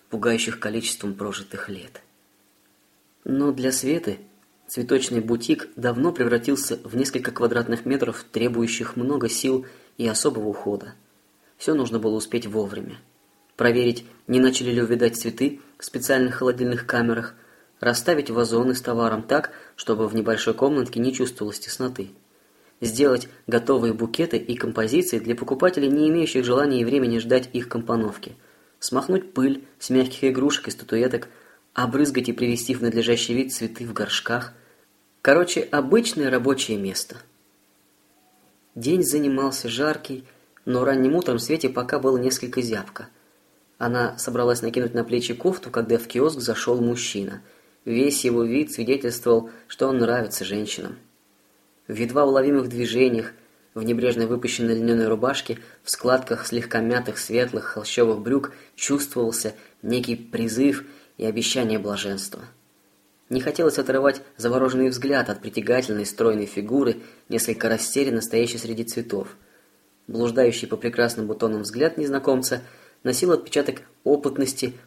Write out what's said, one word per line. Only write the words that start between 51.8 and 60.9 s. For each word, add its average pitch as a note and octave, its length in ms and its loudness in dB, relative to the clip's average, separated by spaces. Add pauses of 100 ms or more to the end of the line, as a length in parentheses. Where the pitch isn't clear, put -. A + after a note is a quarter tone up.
В G#2+ 80 -8
едва A#2+ 300 2
уловимых C3+ 440 4
движениях, A#2+ 640 2 (400)
в A2 100 -6
небрежно A#2 420 2
выпущенной A#2+ 480 0
льнёной A2+ 320 4
рубашке, A#2 540 0 (240)
в - 80 -4
складках B2 520 0
слегка A#2 360 -2
мятых A#2 380 0
светлых B2 480 -2
холщовых A2 520 2
брюк C3+ 320 0 (240)
чувствовался A#2 800 -2 (260)
некий A#2+ 360 -2
призыв – A#2 680 0 (340)